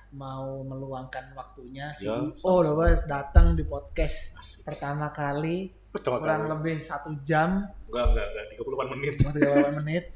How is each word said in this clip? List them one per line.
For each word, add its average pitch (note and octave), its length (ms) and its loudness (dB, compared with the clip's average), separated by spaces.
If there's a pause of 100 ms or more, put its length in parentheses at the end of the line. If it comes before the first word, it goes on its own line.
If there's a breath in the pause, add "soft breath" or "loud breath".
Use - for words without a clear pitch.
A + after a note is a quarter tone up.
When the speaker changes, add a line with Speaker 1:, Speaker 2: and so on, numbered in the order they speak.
(120)
Speaker 1:
mau C3+ 540 -10
meluangkan C3 680 -10
waktunya. C3+ 600 -12
Speaker 2:
Ya, F#3 240 -4
Speaker 1:
C - 160 -4
E - 80 -18
O F#3 160 6
loh, D#3 160 6
Speaker 2:
sama-sama. E3 160 4
Speaker 1:
Mas, - 160 6
datang C#3+ 480 6
di D#3 80 0
podcast - 720 -4
Speaker 2:
Asik. - 320 -12
Speaker 1:
pertama D3 480 -6
kali, D#3 560 -2 (240)
Speaker 2:
Pertama B2 240 -2
Speaker 1:
kurang D3+ 240 0
Speaker 2:
kali. D3+ 100 -2
Speaker 1:
lebih D#3 300 -2
satu D#3 400 -8
jam. E3+ 480 2 (160)
Speaker 2:
Enggak, A#2+ 240 0
enggak, G#2+ 180 4
enggak, - 220 -8
tiga - 160 -10
puluh C3 120 -6 (120)
menit. C#3 320 -4
Speaker 1:
Mas, C#3+ 160 0
tiga C#3+ 160 4
puluh D3 240 4
menit, D#3 260 -2 (120)